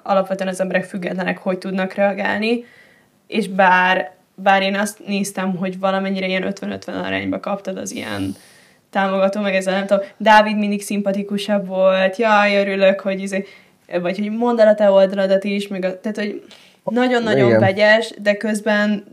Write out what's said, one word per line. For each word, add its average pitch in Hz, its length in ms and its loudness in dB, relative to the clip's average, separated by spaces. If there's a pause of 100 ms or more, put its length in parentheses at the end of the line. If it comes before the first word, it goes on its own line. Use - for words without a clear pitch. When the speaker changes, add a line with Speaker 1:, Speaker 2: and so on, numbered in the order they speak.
Speaker 1:
alapvetően 190 460 -2
az 185 120 -6
emberek 185 220 -2
függetlenek, 180 540 -6
hogy 185 200 -4
tudnak 190 360 -6
reagálni, 202 680 -2 (640)
és 202 200 -2
bár, 185 640 2 (240)
bár 196 260 2
én 196 140 -2
azt 208 320 -6
néztem, 190 480 -4
hogy 185 240 -6
valamennyire 190 480 -2
ilyen 185 160 -2
ötven-ötven 196 520 -8
arányba 190 440 -4
kaptad 196 380 -8
az 107 160 -10
ilyen - 420 -8 (540)
támogató, 196 520 -2
meg 196 140 -2
ezzel 190 180 -2
nem 196 120 -2
tudom, 196 180 0 (140)
Dávid 214 400 6
mindig 202 240 -2
szimpatikusabb 202 840 -4
volt, 190 500 2
jaj, 208 380 4
örülök, 196 440 2
hogy 190 220 -4
izé, 196 240 -6 (560)
vagy 180 160 -4
hogy 208 140 -4
mondd 233 280 0
el 214 80 8
a 214 80 6
te 208 140 4
oldaladat 196 540 4
is, 202 240 -4
meg 185 180 -6
a, 185 140 -6
tehát, 214 180 -6
hogy 208 260 -6 (400)
nagyon-nagyon 226 640 2
Speaker 2:
Igen. 113 120 4
Speaker 1:
vegyes, 208 640 4
de 208 160 0
közben, 208 760 -2